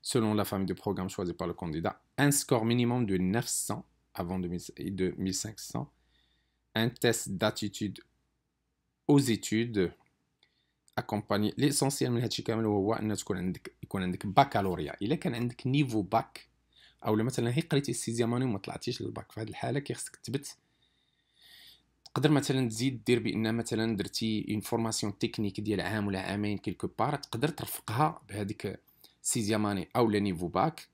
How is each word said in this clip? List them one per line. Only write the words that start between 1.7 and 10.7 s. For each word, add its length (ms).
un 140
score 340
minimum 400
de 120
neuf 300
cents 380
avant 260
deux 100
mille 120
et 80
de 160
mille 160
cinq 120
cents, 180
un 140
test 340
d'attitude 580
aux 140
études 560